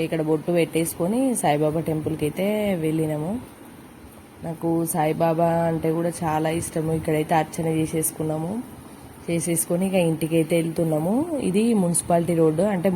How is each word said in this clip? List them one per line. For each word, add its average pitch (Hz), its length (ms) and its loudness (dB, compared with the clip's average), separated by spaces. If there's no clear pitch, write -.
ఇక్కడ 160 240 0
బొట్టు 156 280 2
పెట్టేసుకొని 170 600 0
సాయిబాబా 151 480 2
టెంపుల్కి 156 380 -2
అయితే 185 200 -2
వెళ్ళినాము. 156 460 -2
నాకు 165 240 -4
సాయిబాబా 165 560 2
అంటే 160 280 0
కూడా 170 140 0
చాలా 156 260 0
ఇష్టము. 160 380 -4
ఇక్కడైతే 156 420 0
అర్చన 160 260 -4
చేసేసుకున్నాము, 160 720 -2
చేసేసుకొని 175 600 0
ఇక 190 80 0
ఇంటికైతే 160 500 2
వెళ్తున్నాము. 165 540 0
ఇది 202 140 2
మున్సిపాలిటీ 170 580 2
రోడ్డు, 160 240 4
అంటే 180 200 2